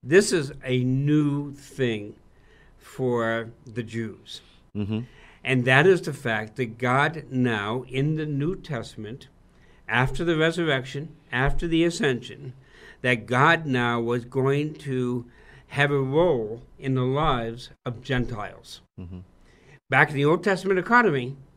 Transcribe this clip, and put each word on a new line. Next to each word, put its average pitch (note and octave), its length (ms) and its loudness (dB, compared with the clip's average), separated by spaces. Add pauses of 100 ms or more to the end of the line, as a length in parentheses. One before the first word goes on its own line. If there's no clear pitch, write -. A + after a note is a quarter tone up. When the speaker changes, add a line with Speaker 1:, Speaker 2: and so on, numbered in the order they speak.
Speaker 1:
This F#3 320 6
is C#3+ 180 0 (120)
a B2+ 200 0
new C#3+ 680 2
thing A2 600 -4 (640)
for A2+ 720 -2 (160)
the A2+ 180 -8
Jews. G#2+ 580 -10 (340)
Speaker 2:
Mm-hmm. G#2 260 -4 (420)
Speaker 1:
And B2+ 220 0
that C3 220 6
is F3+ 140 6
the D#3+ 120 -6
fact A2 440 -4
that A2+ 200 -6
God C#3+ 520 0
now, A#2+ 580 -2
in C#3 280 -2
the D#3 100 -4
New D3+ 300 -4
Testament, A2+ 720 -10 (600)
after B2+ 360 2
the E3 140 2
resurrection, D#3 720 0 (220)
after C#3 360 2
the E3 160 2
ascension, C#3 680 -2 (480)
that B2 240 0
God D#3 400 4
now B2 340 0
was A#2 260 -2
going C#3 500 0
to B2 500 -4 (420)
have C#3+ 240 2
a C#3+ 80 2
role C3+ 600 0 (180)
in C3+ 160 -2
the C3 60 0
lives B2+ 680 -2 (160)
of A#2+ 160 -8
Gentiles. A2+ 800 -6 (180)
Speaker 2:
Mm-hmm. F2+ 200 -12 (680)
Speaker 1:
Back C#3+ 200 4
in D3+ 60 -8
the C#3 100 0
Old D#3+ 180 2
Testament F#3+ 360 0
economy E3+ 560 2 (220)